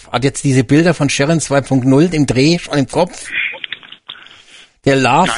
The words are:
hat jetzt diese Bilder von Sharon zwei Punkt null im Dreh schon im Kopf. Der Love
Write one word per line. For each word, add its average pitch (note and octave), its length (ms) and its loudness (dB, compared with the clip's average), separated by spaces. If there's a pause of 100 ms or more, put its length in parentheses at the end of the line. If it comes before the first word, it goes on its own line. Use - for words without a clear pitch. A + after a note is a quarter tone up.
(100)
hat B2 140 -2
jetzt - 200 -4
diese C3 200 2
Bilder D#3 300 2
von - 160 -2
Sharon D3+ 300 0
zwei C#3 200 -2
Punkt C3 260 0
null C#3+ 260 4
im D3 140 0
Dreh C#3 320 2
schon - 200 -6
im C3 100 0
Kopf. - 400 -4 (1600)
Der C#3 120 2
Love C3+ 420 2